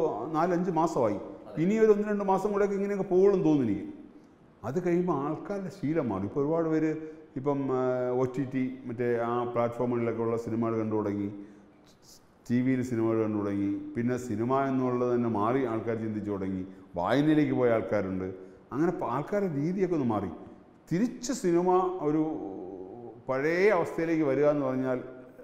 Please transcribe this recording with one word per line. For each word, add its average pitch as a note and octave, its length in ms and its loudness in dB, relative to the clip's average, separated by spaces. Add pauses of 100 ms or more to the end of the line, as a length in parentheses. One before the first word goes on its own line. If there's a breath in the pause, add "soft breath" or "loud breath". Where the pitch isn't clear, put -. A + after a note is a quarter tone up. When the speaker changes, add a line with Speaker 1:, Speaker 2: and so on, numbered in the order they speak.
(320)
Speaker 1:
നാലഞ്ച് F3 380 2
മാസമായി. D#3+ 440 2
Speaker 2:
അതെ. - 480 -8
Speaker 1:
ഇനി G3+ 160 2
ഒരു A3 140 8
ഒന്ന് G#3 160 2
രണ്ട് G3+ 160 -2
മാസം G3 280 2
കൂടെയൊക്കെ G3 240 2
ഇങ്ങനെയൊക്കെ G3 280 -2
പോകുമെന്ന് F#3 400 4
തോന്നുന്നു C#3+ 280 4
എനിക്ക്. - 160 -4 (760)
അത് E3+ 220 -4
കഴിയുമ്പോ F3 280 2
ആൾക്കാരുടെ D#3 540 -4
ശീലം D3 400 -2
മാറും. F#2+ 160 -2
ഇപ്പൊ A2 160 -2
ഒരുപാട് D#3+ 280 2
പേര് D#3 280 2 (400)
ഇപ്പം, C#3 360 -2
ആ, B2+ 380 0
ഒ B2+ 140 2
ടി B2+ 200 -2
ടി, B2+ 420 -2
മറ്റേ A#2+ 320 0
ആ A#2+ 260 0
പ്ലാറ്റ്ഫോമുകളിലൊക്കെ A#2+ 800 0
ഉള്ള A2+ 140 0
സിനിമകൾ A2+ 420 -2
കണ്ടു A2 180 -2
തുടങ്ങി, G2+ 320 -2 (1200)
ടി A#2+ 100 4
വിയിൽ B2+ 220 2
സിനിമകൾ A2+ 400 0
കണ്ടു G#2+ 160 0
തുടങ്ങി. G2+ 420 0 (160)
പിന്നെ A#2+ 220 0
സിനിമ B2 420 0
എന്നുള്ളത് B2+ 540 0
തന്നെ A#2+ 140 2
മാറി A2+ 360 2
ആൾക്കാർ A2+ 320 -2
ചിന്തിച്ചു G#2 340 -4
തുടങ്ങി. F#2+ 360 -4 (300 loud breath)
വായനയിലേക്ക് C#3 560 2
പോയ B2+ 180 4
ആൾക്കാരുണ്ട്. F#2+ 640 0 (380 loud breath)
അങ്ങനെ D#3+ 200 0
പ-, - 120 -4
ആൾക്കാരുടെ D3 500 -2
രീതിയൊക്കെ F3 400 0
ഒന്ന് C#3+ 120 0
മാറി. G2+ 240 0 (640)
തിരിച്ച് A#3 400 -2
സിനിമ F3+ 680 2
ഒരു D3+ 220 2 (1040)
പഴയ E3 420 4
അവസ്ഥയിലേക്ക് E3 520 0
വരിക C#3+ 240 4
എന്ന് D3 200 2
പറഞ്ഞാൽ C3 360 -2 (420)